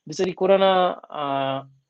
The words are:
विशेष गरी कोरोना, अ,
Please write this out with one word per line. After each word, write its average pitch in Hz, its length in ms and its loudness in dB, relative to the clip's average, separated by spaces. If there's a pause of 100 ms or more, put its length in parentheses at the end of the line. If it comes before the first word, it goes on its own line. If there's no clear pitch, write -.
विशेष 156 120 -8
गरी 185 120 -2
कोरोना, 190 680 2 (100)
अ, 139 520 -4 (260)